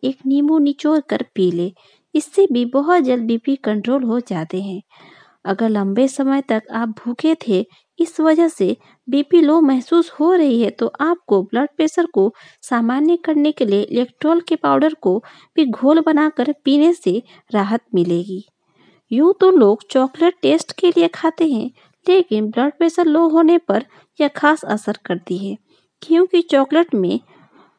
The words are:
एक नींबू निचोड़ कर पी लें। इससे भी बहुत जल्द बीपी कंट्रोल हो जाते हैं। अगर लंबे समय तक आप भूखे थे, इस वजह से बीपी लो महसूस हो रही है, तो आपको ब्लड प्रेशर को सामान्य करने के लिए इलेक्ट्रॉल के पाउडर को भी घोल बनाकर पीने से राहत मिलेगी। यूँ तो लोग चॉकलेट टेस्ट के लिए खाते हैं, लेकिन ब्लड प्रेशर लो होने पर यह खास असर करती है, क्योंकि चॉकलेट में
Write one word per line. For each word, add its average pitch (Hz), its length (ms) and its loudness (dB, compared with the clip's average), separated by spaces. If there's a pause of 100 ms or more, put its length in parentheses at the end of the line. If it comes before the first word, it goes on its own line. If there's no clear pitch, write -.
एक 262 220 -4
नींबू 285 340 2
निचोड़ 294 400 0
कर - 260 -4 (100)
पी 185 160 0
लें। 175 200 -4 (440)
इससे 381 360 0
भी 240 140 0
बहुत 285 380 0
जल्द 247 200 -2
बीपी 233 320 -2
कंट्रोल 233 480 -4
हो 233 160 -2
जाते 185 420 -6
हैं। 196 200 -10 (640)
अगर 208 240 -2
लंबे 208 380 0
समय 269 340 -2
तक 220 300 -4
आप 226 180 -6
भूखे 240 460 -4 (120)
थे, 202 180 0 (340)
इस 330 200 -4
वजह 320 280 2
से 214 300 -4 (320)
बीपी 285 320 2
लो 311 200 4
महसूस 302 500 0
हो 330 220 0
रही 277 280 2
है, 208 80 0
तो - 320 -6
आपको 294 420 0
ब्लड 240 240 -2 (100)
प्रेशर 320 280 0
को 226 280 0 (280)
सामान्य 262 540 0
करने 302 360 0
के 277 140 -4
लिए 202 160 0
इलेक्ट्रॉल 277 600 -2
के 339 140 -4
पाउडर 294 380 0
को 208 300 -4 (320)
भी 320 100 2
घोल 269 400 0
बनाकर 302 580 -2
पीने 294 300 2
से 202 300 -4 (280)
राहत 208 300 -2 (140)
मिलेगी। 180 500 -2 (680)
यूँ 302 300 2
तो 381 100 6
लोग 226 400 4
चॉकलेट 269 500 0
टेस्ट 302 300 -2
के - 180 0
लिए 339 180 2
खाते 330 400 -4
हैं, 247 240 -4 (380)
लेकिन 220 400 0
ब्लड 254 240 -2
प्रेशर 339 320 0
लो 330 220 2
होने 320 300 4
पर 233 280 0 (360)
यह 294 60 2
खास 302 380 0
असर 208 400 -6
करती 175 320 -6
है, 196 200 -8 (440)
क्योंकि 339 400 2
चॉकलेट 302 540 0
में 190 240 -2 (600)